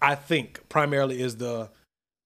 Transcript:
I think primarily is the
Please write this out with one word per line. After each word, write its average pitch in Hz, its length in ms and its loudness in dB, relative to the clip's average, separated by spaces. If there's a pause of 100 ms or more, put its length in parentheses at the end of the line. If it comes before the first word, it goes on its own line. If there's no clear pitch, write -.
I 143 140 4
think 139 540 -4
primarily 139 520 2
is 123 160 -4
the 117 320 -6 (560)